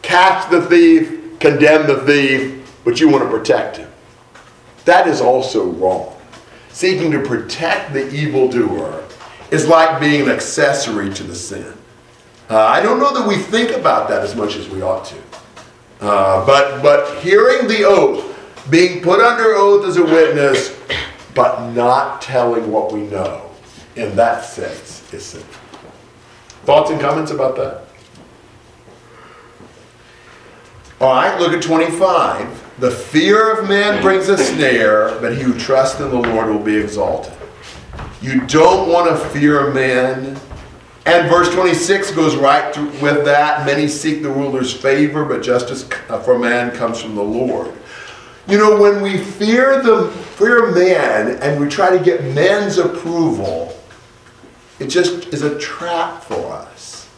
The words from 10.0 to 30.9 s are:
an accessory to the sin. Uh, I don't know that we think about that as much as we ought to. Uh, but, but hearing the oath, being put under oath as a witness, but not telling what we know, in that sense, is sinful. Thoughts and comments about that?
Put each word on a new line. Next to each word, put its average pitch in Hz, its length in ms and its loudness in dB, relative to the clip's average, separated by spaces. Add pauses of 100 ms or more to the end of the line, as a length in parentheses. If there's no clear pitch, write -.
an 127 60 0
accessory 113 840 -2
to - 100 -10
the 90 120 -12
sin. - 380 -12 (760)
Uh, 110 80 2
I 160 240 4
don't 247 180 0
know 269 140 2
that 240 140 -2
we 196 80 0
think 226 360 -2
about - 380 -2
that - 140 -2
as - 120 -8
much 104 200 -4
as 92 140 -12
we 95 120 -10
ought - 240 -4
to. - 100 -16 (880)
Uh, 98 440 2
but, 139 360 2
but 143 380 2
hearing 233 480 4
the 208 180 0
oath, 180 520 2 (320)
being 175 320 2
put 190 200 2
under 233 340 2
oath 202 300 4
as 180 120 -2
a 175 60 4
witness, 147 720 2 (580)
but 117 380 0
not 120 500 0
telling 117 500 -2
what 117 220 -2
we 107 80 -6
know, 98 480 -8 (480)
in 101 180 -6
that 117 280 0
sense, - 720 -14
is - 100 -14
sinful. - 380 -20 (1040)
Thoughts 151 280 2
and 151 80 -4
comments 151 320 -2
about 131 260 -2
that? - 240 -8 (3250)